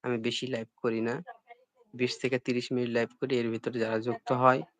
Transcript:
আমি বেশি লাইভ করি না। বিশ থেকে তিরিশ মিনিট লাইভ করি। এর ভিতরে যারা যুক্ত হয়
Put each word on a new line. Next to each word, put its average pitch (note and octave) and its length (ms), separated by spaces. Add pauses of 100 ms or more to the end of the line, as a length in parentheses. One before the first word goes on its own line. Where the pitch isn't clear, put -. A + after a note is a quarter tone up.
আমি B2 140
বেশি A2+ 300
লাইভ A2+ 280
করি A2+ 260
না। A#2 140 (760)
বিশ B2 260
থেকে B2+ 200
তিরিশ B2 320
মিনিট B2 180
লাইভ A#2 280
করি। C3 180
এর A#2 140
ভিতরে A2+ 300
যারা A2 200
যুক্ত A#2 320
হয় B2+ 300 (180)